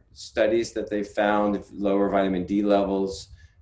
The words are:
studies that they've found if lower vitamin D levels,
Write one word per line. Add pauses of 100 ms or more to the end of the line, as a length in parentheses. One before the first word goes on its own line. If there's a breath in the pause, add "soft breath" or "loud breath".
(140)
studies
that
they've
found
if
lower
vitamin
D
levels, (340 soft breath)